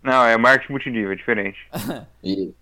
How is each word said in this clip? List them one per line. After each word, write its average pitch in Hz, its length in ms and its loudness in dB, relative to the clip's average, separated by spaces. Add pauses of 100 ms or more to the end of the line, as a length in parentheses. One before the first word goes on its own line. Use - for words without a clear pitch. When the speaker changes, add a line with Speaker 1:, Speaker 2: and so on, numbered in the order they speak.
Speaker 1:
Não, 131 200 4
é 113 140 4
marketing 147 360 2
multinível, 117 380 -6
é 95 40 -4
diferente. 101 420 -4 (160)
Speaker 2:
<laughs> 147 320 -10 (180)
Speaker 3:
E 95 380 -6